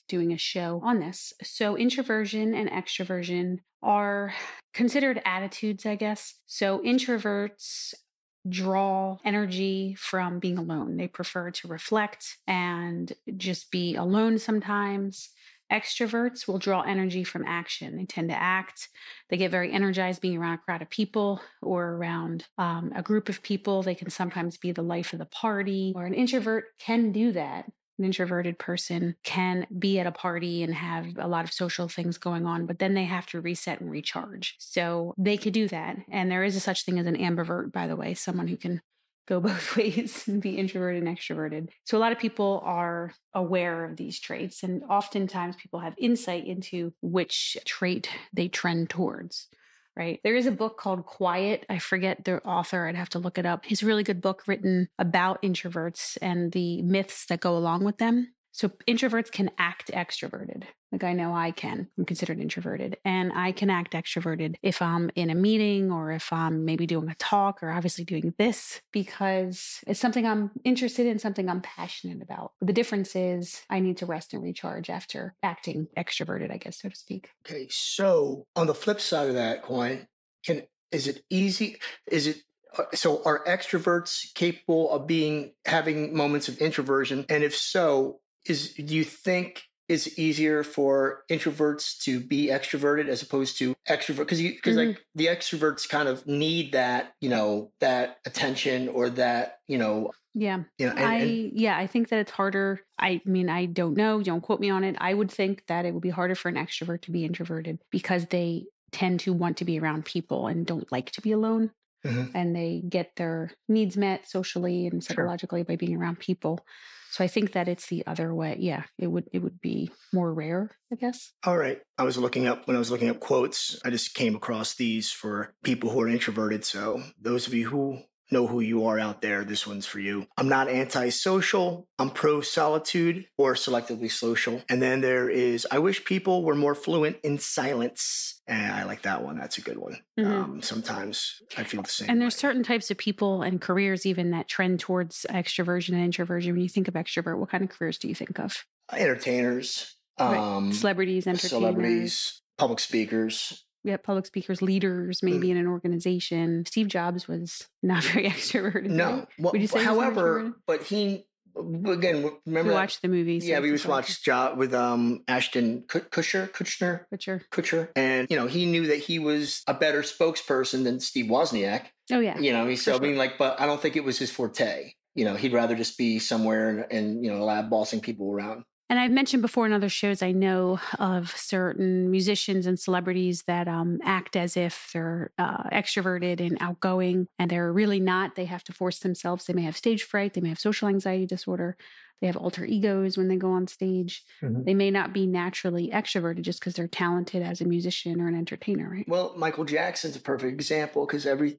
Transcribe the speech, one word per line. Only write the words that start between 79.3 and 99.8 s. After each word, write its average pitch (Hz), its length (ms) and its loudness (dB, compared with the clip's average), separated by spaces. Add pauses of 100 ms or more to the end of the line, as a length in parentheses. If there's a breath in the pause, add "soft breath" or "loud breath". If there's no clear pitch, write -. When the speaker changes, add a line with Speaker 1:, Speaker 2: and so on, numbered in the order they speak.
Speaker 2:
that 113 280 0
coin, 123 440 -2 (380)
can, 156 180 0 (280)
is 139 180 -2
it - 220 -6
easy, 196 460 2 (340 loud breath)
is 147 160 2
it, 151 120 0 (400)
uh, 165 60 2 (100)
so 156 300 2
are 151 200 4
extroverts 175 920 0
capable 170 560 2
of 147 160 0
being, 151 460 2 (120)
having 151 520 2
moments 147 320 2
of 123 100 -6
introversion? 135 720 2
And 151 160 4
if 147 120 0
so, 143 640 2 (260)
is, 147 280 -2
do 151 200 -4
you 160 100 4
think 180 600 -2 (240)
it's 160 300 0
easier 151 440 4
for 139 680 2
introverts 147 720 0
to 127 180 0
be 135 280 2
extroverted 143 600 2
as 127 140 -2
opposed 135 360 -2
to 131 160 0 (140)
extrovert? 147 400 0
'Cause 165 120 2
you, 175 200 -2
'cause, 226 160 4
Speaker 1:
Mm-hmm. 233 140 4
Speaker 2:
like, 190 120 -6 (120)
the 160 120 2
extroverts 156 600 0
kind 147 200 2
of 135 180 -2
need 147 460 0
that, 123 480 2
you 135 100 0
know, 107 500 2
that 123 460 2
attention 127 600 0
or 123 220 2
that, 120 560 0
you 139 120 0
know, 107 340 2 (220)